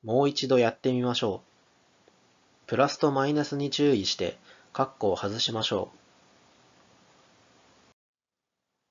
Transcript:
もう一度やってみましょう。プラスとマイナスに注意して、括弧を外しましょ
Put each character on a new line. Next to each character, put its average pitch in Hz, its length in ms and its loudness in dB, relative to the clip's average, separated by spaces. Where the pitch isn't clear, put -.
も 120 200 2
う 143 60 2
一 139 180 -4
度 127 120 6
や 117 100 6
っ - 80 -6
て 131 160 -2
み 123 80 0
ま 123 140 -2
し - 80 -2
ょ 98 200 -4
う。 - 1200 -20
プ - 80 -4
ラ 135 120 4
ス - 100 -6
と 147 140 2
マ 135 160 2
イ 147 60 0
ナ 147 100 0
ス 147 140 -6
に 143 120 -4
注 147 260 2
意 95 100 -2
し - 100 -2
て、 90 220 -6
括 131 160 -2
弧 101 120 0
を 87 60 -2
外 104 220 -6
し 117 120 -2
ま 110 120 -4
し - 100 -2
ょ 95 180 -4